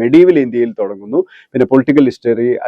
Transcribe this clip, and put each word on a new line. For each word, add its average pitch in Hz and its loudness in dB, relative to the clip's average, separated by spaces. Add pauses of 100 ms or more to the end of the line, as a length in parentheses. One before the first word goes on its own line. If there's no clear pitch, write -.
മെഡീവൽ 165 4
ഇന്ത്യയിൽ 120 -4 (100)
തുടങ്ങുന്നു, 101 -6 (300)
പിന്നെ - -2
പൊളിറ്റിക്കൽ 135 2
ഹിസ്റ്ററി, 117 -4 (180)